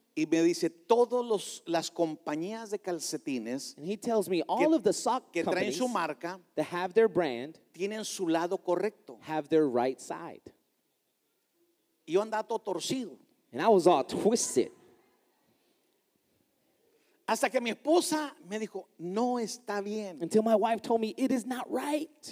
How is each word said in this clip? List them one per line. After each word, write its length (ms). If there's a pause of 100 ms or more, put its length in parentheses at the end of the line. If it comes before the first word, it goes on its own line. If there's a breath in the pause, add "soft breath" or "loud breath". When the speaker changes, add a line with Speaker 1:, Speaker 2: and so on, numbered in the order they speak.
(160)
Speaker 1:
Y 140
me 140
dice, 260
"Todos 560
los, 400
las 240
compañías 800
de 100
calcetines 960
Speaker 2:
And 100
he 80
tells 320
me, 120
Speaker 1:
que, 80
Speaker 2:
"All 260
of 100
the 80
sock 400
Speaker 1:
que 100
traen 40
Speaker 2:
companies 320
Speaker 1:
su 100
marca 520 (160)
Speaker 2:
that 100
have 280
their 140
brand 500 (160)
Speaker 1:
tienen 300
su 240
lado 300
correcto." 640
Speaker 2:
have 260
their 200
right 340
side." 400 (1600)
Speaker 1:
Y 80
yo 80
andaba 240
todo 140
torcido. 580 (360)
Speaker 2:
And 80
I 80
was 180
all 160
twisted. 680 (2500)
Speaker 1:
Hasta 240
que 120
mi 100
esposa 640 (140)
me 100
dijo, 380
"No 420
está 420
bien. 400
Speaker 2:
Until 220
my 120
wife 260
told 180
me, 160
"It 160
is 140
not 260
right. 380 (220)